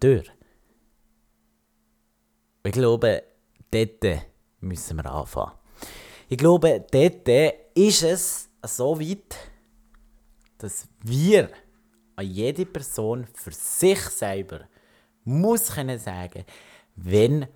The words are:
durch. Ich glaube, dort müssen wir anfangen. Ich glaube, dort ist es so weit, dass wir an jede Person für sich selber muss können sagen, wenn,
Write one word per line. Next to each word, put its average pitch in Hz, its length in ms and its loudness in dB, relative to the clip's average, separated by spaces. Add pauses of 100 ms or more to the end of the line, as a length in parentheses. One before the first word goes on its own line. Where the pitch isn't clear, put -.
durch. 127 300 2 (2250)
Ich 101 100 -4
glaube, 117 500 2 (480)
dort 110 520 -2 (380)
müssen 87 360 -8
wir 73 140 -6
anfangen. - 420 -6 (760)
Ich 127 100 -4
glaube, 156 520 4
dort 147 380 2 (460)
ist 196 280 4
es - 460 -2 (140)
so 131 380 -2
weit, 180 360 -10 (1300)
dass - 240 -12 (140)
wir 139 480 4 (680)
an 98 100 -8
jede 120 380 -4
Person 123 680 -6
für - 180 -16
sich - 480 0
selber 98 600 -8 (640)
muss 196 480 0
können 131 260 -6
sagen, 92 460 -12 (520)
wenn, 107 600 2